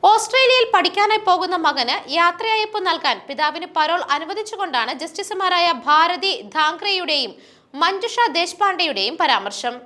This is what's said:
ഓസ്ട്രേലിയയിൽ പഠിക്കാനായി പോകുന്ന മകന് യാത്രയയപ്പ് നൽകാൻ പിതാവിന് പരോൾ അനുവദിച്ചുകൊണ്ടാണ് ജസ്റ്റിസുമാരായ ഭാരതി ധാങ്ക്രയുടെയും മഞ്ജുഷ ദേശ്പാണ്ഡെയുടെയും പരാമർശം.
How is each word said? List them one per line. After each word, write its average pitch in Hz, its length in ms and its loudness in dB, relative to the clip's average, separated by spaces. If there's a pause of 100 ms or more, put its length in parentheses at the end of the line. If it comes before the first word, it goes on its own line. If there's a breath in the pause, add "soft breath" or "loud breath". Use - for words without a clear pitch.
(120)
ഓസ്ട്രേലിയയിൽ 494 600 4
പഠിക്കാനായി 403 540 2
പോകുന്ന 359 280 2 (100)
മകന് 269 300 0 (240)
യാത്രയയപ്പ് 427 680 0
നൽകാൻ 294 300 0 (100)
പിതാവിന് 311 400 -4 (100)
പരോൾ 330 240 0 (140)
അനുവദിച്ചുകൊണ്ടാണ് 330 840 -4
ജസ്റ്റിസുമാരായ 359 680 -2 (200)
ഭാരതി 339 460 2 (220)
ധാങ്ക്രയുടെയും 311 800 -2 (500 loud breath)
മഞ്ജുഷ 392 320 -2 (220)
ദേശ്പാണ്ഡെയുടെയും 339 840 0
പരാമർശം. 240 540 0 (100)